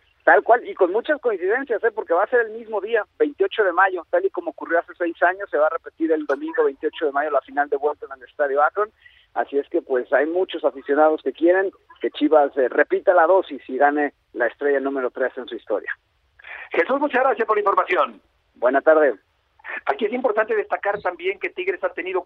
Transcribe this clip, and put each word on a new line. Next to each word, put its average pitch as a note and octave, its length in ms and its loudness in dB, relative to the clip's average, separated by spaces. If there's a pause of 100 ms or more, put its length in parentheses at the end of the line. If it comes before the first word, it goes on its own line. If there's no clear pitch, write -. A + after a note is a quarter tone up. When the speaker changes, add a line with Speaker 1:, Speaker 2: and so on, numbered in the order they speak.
(260)
Speaker 1:
Tal F3 160 6
cual, G#3+ 260 2
y G3 60 -12
con F3 180 2
muchas C#4 300 -2
coincidencias, A3 640 -2
¿eh? A3+ 80 0
Porque F#3+ 240 -4
va F3+ 80 2
a A3 40 -2
ser A#3+ 200 0
el G#3+ 60 -12
mismo A3 280 -8
día, G#3+ 240 -2 (140)
veintiocho - 440 0
de F#3 80 2
mayo, F#3 380 0
tal F3+ 160 0
y F#3+ 60 -4
como F3 180 -8
ocurrió D#3+ 300 -4
hace E3+ 180 -6
seis E3+ 240 -6
años, F#3 300 0
se D#3+ 80 -2
va D3+ 80 4
a - 20 0
repetir D#3+ 420 -6
el D#3 140 0
domingo D3+ 380 -2
veintiocho D3+ 420 -4
de - 60 -2
mayo C#3+ 180 -2
la C3+ 120 0
final C#3+ 280 -4
de D3 80 0
vuelta D3 300 -4
en C3+ 120 -18
el D#3+ 80 -20
Estadio C#3+ 360 0
Akron, G3+ 260 0 (460)
así A#2+ 240 -4
es C#3+ 100 -4
que, E3 140 -2
pues, C#3 280 -4
hay C#3 140 4
muchos E3+ 400 -4
aficionados D3 560 2
que - 100 -4
quieren F#3 380 2 (320)
que - 80 -2
Chivas, D3 480 2
eh, B2 120 2
repita F#3 440 2
la E3+ 140 6
dosis F3 400 2
y C3 100 -6
gane C#3+ 360 2 (200)
la C3 140 0
estrella C#3+ 320 0
número C3+ 320 -4
tres B2+ 260 -4
en B2 80 -10
su A2+ 120 -12
historia. - 380 -6 (760)
Speaker 2:
Jesús, G#3+ 280 0
muchas B3 220 0
gracias B3 240 0
por G#3+ 120 0
la G#3 40 2
información. F3+ 580 0 (360)
Speaker 1:
Buena C3+ 260 2
tarde. D#3 320 4 (720)
Speaker 2:
Aquí - 200 -2
es G3+ 60 -4
importante A3+ 440 -2
destacar G3 480 -4
también F3+ 340 -4
que F3+ 140 -8
Tigres F#3 320 -6
ha F3+ 100 -4
tenido F3+ 320 -10